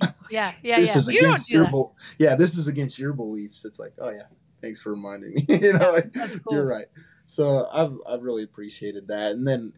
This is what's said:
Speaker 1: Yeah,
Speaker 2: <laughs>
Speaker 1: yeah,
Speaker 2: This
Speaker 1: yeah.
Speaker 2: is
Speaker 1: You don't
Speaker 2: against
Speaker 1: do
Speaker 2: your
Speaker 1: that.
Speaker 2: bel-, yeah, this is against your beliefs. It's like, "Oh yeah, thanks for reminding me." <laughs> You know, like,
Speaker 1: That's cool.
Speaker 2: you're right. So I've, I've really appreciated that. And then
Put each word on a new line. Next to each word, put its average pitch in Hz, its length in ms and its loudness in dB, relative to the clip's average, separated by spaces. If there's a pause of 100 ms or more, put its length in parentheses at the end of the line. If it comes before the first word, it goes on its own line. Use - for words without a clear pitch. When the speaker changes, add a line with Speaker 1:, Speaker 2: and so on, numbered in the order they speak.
(320)
Speaker 1:
Yeah, 208 260 -4
Speaker 2:
<laughs> - 60 -20
Speaker 1:
yeah, - 160 2
Speaker 2:
This 175 100 4
Speaker 1:
yeah. - 80 4
Speaker 2:
is - 120 2
Speaker 1:
You 440 120 4
don't - 100 6
Speaker 2:
against - 180 0
Speaker 1:
do - 40 -2
Speaker 2:
your 160 120 6
Speaker 1:
that. - 60 -2
Speaker 2:
bel-, 135 240 -2 (220)
yeah, 156 180 6
this 170 220 4
is 156 100 -4
against 139 300 -4
your 139 160 -4
beliefs. 107 520 -10
It's 104 140 -16
like, 104 200 -14
"Oh 127 100 -8
yeah, 104 160 -14 (360)
thanks 110 200 -12
for 107 100 -10
reminding 101 440 -10
me." 147 120 0
<laughs> 190 140 4
You 202 120 4
know, 180 200 4
like, - 180 2
Speaker 1:
That's 220 260 -8
cool. 151 200 -4
Speaker 2:
you're 143 100 0
right. 110 200 -6 (380)
So 139 460 0
I've, 151 220 0 (120)
I've 120 180 -6
really 117 200 -4
appreciated 104 640 -12
that. 104 240 -2
And 123 160 -2
then 120 300 -2